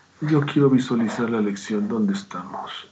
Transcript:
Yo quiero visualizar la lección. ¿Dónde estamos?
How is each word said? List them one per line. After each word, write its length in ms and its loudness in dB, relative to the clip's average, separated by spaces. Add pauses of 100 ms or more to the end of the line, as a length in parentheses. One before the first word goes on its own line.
(200)
Yo 200 4
quiero 300 4
visualizar 580 0
la 120 0
lección. 460 -2
¿Dónde 280 0
estamos? 760 -12